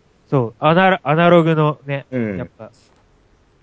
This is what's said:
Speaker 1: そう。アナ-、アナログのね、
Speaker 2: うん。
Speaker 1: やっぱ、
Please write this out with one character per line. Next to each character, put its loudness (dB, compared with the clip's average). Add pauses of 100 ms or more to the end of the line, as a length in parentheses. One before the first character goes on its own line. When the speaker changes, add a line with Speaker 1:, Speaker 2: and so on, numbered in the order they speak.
(280)
Speaker 1:
そ 0 (100)
う。 -16
ア 2
ナ-、 2
ア -2
ナ 2
ロ 6
グ 0
の -2
ね、 -10
Speaker 2:
う -6
ん。 -6
Speaker 1:
や -8
っ -20
ぱ、 -20 (920)